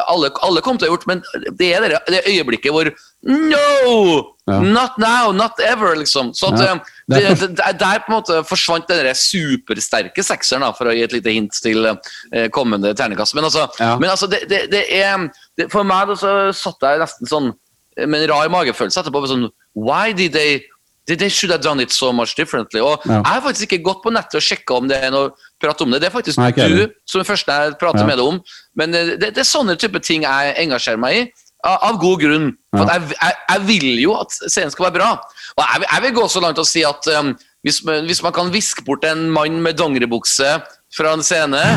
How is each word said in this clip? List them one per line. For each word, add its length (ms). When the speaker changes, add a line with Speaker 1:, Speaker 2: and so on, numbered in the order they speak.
Speaker 1:
alle, 220
alle 200
kommer 160
til 100
å 20
ha 60
gjort, 100
men 160
det 200
er 40
det, 180
det 160
øyeblikket 480
hvor, 180
«No! 1040
Speaker 2:
Ja. 100
Speaker 1:
Not 400
now, 340
not 200
ever», 340
liksom. 380
Så 180
at, 60
Speaker 2:
Ja. 140
Speaker 1:
eh, 60
det, 140
Speaker 2:
Det 80
er 40
Speaker 1:
det, 100
der, 160
der 280
på 100
en 120
måte 260
forsvant 400
den 160
der 100
supersterke 1080
sekseren, 360
da, 120
for 140
å 100
gi 60
et 100
lite 200
hint 200
til, 240
eh, 600
kommende 460
terningkast. 400
Men 100
altså, 240
Speaker 2:
Ja. 200
Speaker 1:
men 120
altså, 180
det, 200
det, 220
det 200
er, 400
det, 140
for 140
meg 240
da 60
så 400
satt 280
jeg 180
nesten 280
sånn, 240
eh, 100
med 160
en 80
rar 180
magefølelse 560
etterpå, 240
sånn, 220
«Why 380
did 200
they, 320
did 140
they 80
should 240
have 100
done 180
it 120
so 200
much 220
differently?» 460
Og 260
Speaker 2:
Ja. 160
Speaker 1:
jeg 40
har 140
faktisk 300
ikke 140
gått 180
på 100
nettet 220
og 80
sjekket 340
om 120
det 160
er 60
noe 200
prat 180
om 100
det. 100
Det 120
er 80
faktisk 180
Speaker 2:
Nei, 120
ikke 180
Speaker 1:
du 60
Speaker 2:
heller. 160
Speaker 1:
som 140
er 40
første 280
jeg 260
prater 220
Speaker 2:
Ja. 60
Speaker 1:
med 120
det 80
om. 140
Men, 200
eh, 100
det, 180
det 40
er 60
sånne 340
type 240
ting 200
jeg 360
engasjerer 400
meg 180
i, 140
av, 180
av 180
god 200
grunn. 360
For 120
Speaker 2:
Ja. 80
Speaker 1:
at 80
jeg, 200
jeg, 120
jeg 160
vil 340
jo 140
at 160
serien 200
skal 200
være 80
bra. 120
Og 60
jeg, 280
jeg 100
vil 100
gå 60
så 140
langt 160
og 80
si 160
at, 240
um, 180
hvis, 160
hvis 420
man 100
kan 180
viske 340
bort 200
en 260
mann 320
med 140
dongeribukse 880
fra 160
en 100
scene, 380